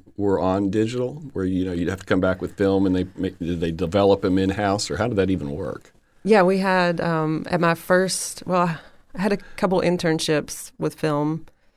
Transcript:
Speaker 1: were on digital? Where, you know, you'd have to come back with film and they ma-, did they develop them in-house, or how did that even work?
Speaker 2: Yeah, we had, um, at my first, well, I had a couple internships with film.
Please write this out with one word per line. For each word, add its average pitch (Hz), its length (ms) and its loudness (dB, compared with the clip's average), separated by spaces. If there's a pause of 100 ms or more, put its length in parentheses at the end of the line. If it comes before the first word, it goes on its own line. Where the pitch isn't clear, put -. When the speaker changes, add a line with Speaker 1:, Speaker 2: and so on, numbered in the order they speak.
(160)
Speaker 1:
were 98 240 0
on 95 300 0
digital? 123 520 -2 (120)
Where, 95 100 -2
you 92 200 0
know, 92 80 -4
you'd 87 160 -2
have 95 120 -4
to - 60 -16
come 95 140 2
back 92 220 0
with 87 140 -8
film 98 280 4
and 92 120 2
they 92 80 0 (120)
ma-, 90 120 -4 (120)
did 85 200 -4
they 85 100 0
develop 95 520 2
them 95 160 2
in-house, 98 520 0
or 73 60 -4
how 104 100 0
did 120 100 -2
that 95 140 2
even 76 220 -2
work? 78 400 -10 (320)
Speaker 2:
Yeah, 196 180 6
we 190 160 2
had, 185 420 0
um, 160 480 -2
at 175 120 0
my 165 140 2
first, - 720 0
well, 175 320 0 (360)
I 185 60 -6
had 202 120 2
a 185 40 0 (200)
couple 185 260 2
internships 165 960 0
with 156 160 -4
film. 151 520 -2 (300)